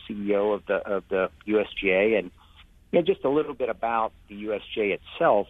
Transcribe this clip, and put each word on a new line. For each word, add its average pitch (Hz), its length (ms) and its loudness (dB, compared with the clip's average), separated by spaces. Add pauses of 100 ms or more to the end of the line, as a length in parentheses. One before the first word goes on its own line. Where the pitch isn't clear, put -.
C 113 80 -10
E 101 200 -2
O 104 180 2
of 98 140 -4
the, 101 80 0
of 95 340 -4
the 92 220 0 (160)
U 104 140 2
S 98 80 -2 (120)
G 98 100 0
A. 104 280 4
And, 92 120 -4 (600)
you 185 80 2
know, 175 40 6
just 190 220 -2
a 135 60 2
little 147 240 0
bit 123 140 -4
about 113 440 -2 (160)
the 104 60 -16
U 104 180 -6
S 98 100 -4 (120)
G 117 60 -2
A 98 180 0
itself. 117 520 2